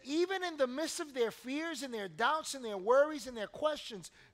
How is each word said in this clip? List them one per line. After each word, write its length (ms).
even 400
in 100
the 120
midst 340
of 120
their 180
fears 520
and 100
their 140
doubts 460
and 100
their 140
worries 500
and 80
their 120
questions, 640